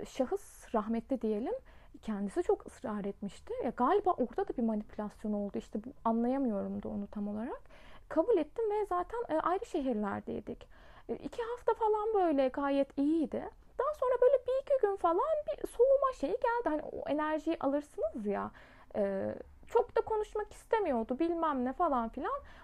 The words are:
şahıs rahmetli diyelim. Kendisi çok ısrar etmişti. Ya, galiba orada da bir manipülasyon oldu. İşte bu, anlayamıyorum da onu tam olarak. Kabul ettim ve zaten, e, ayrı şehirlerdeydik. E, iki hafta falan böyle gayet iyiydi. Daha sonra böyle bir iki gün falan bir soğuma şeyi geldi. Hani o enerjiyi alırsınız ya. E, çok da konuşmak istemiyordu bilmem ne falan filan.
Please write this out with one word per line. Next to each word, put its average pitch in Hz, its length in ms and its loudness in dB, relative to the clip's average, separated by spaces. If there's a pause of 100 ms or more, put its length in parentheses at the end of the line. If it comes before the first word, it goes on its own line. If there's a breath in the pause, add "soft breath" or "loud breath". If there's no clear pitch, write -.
şahıs - 680 -4
rahmetli 226 460 0
diyelim. 220 320 0 (480 soft breath)
Kendisi 208 420 -2
çok - 240 0
ısrar 208 380 -6
etmişti. - 480 -8 (100)
Ya, 247 140 -2
galiba 349 340 4
orada - 360 -2
da - 100 -6
bir 233 60 0
manipülasyon 214 720 -4
oldu. 208 240 -4
İşte 214 260 -8
bu, 247 60 -12 (160)
anlayamıyorum 226 800 0
da 214 60 -6
onu 208 180 -6
tam 202 200 -6
olarak. 233 340 -8 (480 loud breath)
Kabul 392 280 4
ettim 415 340 0
ve 415 140 0
zaten, 359 340 -2 (100)
e, 311 100 2
ayrı 381 260 0
şehirlerdeydik. 226 1040 -4 (420 loud breath)
E, 233 60 -4
iki - 280 -10
hafta 466 300 0
falan 427 400 2
böyle 311 340 4
gayet 277 500 0
iyiydi. 294 520 0 (300)
Daha 571 140 2
sonra 508 280 2
böyle 508 160 8 (100)
bir 523 140 0
iki 554 200 2
gün 403 140 2
falan 415 400 2 (120)
bir - 200 -6
soğuma 539 520 6
şeyi 294 140 0
geldi. 466 360 0
Hani 302 120 0
o - 280 -8
enerjiyi 311 500 0
alırsınız 285 640 -2
ya. 202 260 -2 (440 loud breath)
E, 196 400 -2 (320)
çok - 300 2
da 440 40 2
konuşmak 427 520 -2
istemiyordu 262 640 0
bilmem 320 460 0
ne 262 80 -2
falan 262 360 0
filan. 453 320 -6 (220 loud breath)